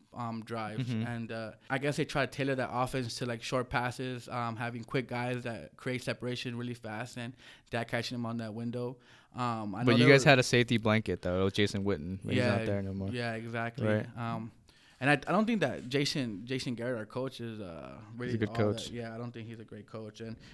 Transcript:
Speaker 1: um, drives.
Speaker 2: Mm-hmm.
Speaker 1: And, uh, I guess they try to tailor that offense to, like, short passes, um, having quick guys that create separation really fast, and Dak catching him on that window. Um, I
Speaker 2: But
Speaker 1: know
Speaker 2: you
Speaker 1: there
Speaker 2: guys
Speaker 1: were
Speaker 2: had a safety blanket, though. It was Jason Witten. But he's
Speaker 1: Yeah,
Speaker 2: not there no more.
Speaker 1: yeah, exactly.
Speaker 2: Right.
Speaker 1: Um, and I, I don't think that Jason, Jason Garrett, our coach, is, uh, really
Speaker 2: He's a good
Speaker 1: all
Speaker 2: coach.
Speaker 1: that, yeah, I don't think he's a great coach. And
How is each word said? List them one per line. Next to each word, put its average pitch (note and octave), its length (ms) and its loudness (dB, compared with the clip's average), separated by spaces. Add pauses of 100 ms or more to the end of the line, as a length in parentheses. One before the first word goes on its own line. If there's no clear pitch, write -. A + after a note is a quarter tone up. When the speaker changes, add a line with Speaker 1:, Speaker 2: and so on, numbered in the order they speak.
(140)
Speaker 1:
um, A2+ 280 -4
drives. A2+ 460 -4
Speaker 2:
Mm-hmm. A2+ 180 0
Speaker 1:
And, A#2 260 -6
uh, A2+ 180 -6 (180)
I C3+ 80 0
guess C#3 220 -2
they D3+ 80 0
try C#3 180 0
to - 80 -4
tailor C#3 220 0
that B2+ 180 0
offense B2+ 440 -2
to, B2+ 100 -4
like, A#2 160 -4
short B2+ 260 -2
passes, B2 640 -4
um, A#2 260 -2
having A#2+ 280 -6
quick C3+ 220 -2
guys B2 380 -2
that G#2+ 320 -8
create B2+ 260 -4
separation A#2+ 540 -4
really A#2+ 180 -4
fast, A2 440 -8
and B2 160 -8 (340)
Dak A#2 200 -2
catching A#2+ 280 -2
him A#2+ 80 -4
on A#2 140 -4
that A2 160 -6
window. A#2+ 420 -4 (360)
Um, A2+ 440 -2
I A#2 80 0
Speaker 2:
But B2 80 10
Speaker 1:
know A#2 60 8
Speaker 2:
you A#2+ 80 6
Speaker 1:
there C#3 80 12
Speaker 2:
guys C3+ 100 8
Speaker 1:
were D3+ 60 10
Speaker 2:
had C3 100 10
a - 20 6
safety A#2+ 360 4
blanket, G#2+ 440 2
though. F#2 200 2
It - 20 6
was G2 80 4
Jason G2+ 320 2
Witten. F#2 400 -2
But B2+ 100 0
he's B2+ 80 4
Speaker 1:
Yeah, G2+ 140 4
Speaker 2:
not A2+ 100 0
there G2+ 160 0
no F#2+ 100 -4
more. G2 180 -2
Speaker 1:
yeah, A#2+ 240 -2
exactly. A#2 520 -4
Speaker 2:
Right. A2+ 320 2
Speaker 1:
Um, A2+ 320 -4 (520)
and C3 60 4
I, D3 60 8
I C#3 180 0
don't G#3 140 6
think A3+ 140 2
that A2+ 280 0
Jason, B2+ 560 0
Jason B2+ 300 -4
Garrett, A#2 240 -4
our G#2+ 80 -8
coach, B2+ 340 -6
is, A2+ 200 -8
uh, D#2+ 320 -10 (240)
really B2 160 -4
Speaker 2:
He's - 20 2
a A2 40 2
good G#2+ 120 2
Speaker 1:
all A2+ 60 -8
Speaker 2:
coach. G#2 300 2
Speaker 1:
that, - 60 -10
yeah, A#2 220 -8
I A2+ 40 -10
don't A#2+ 140 -8
think A2+ 140 -12
he's A2+ 140 -12
a G#2+ 40 -16
great G#2+ 220 -16
coach. A2 340 -12
And A2+ 140 -8 (200)